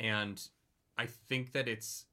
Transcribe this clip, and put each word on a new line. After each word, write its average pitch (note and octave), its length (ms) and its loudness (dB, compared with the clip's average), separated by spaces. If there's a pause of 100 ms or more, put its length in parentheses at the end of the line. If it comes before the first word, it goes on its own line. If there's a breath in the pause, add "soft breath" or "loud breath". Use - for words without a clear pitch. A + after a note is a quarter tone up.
and G#2 400 2 (560)
I A#2+ 100 2
think B2+ 460 -2
that C3 160 2
it's, - 440 -4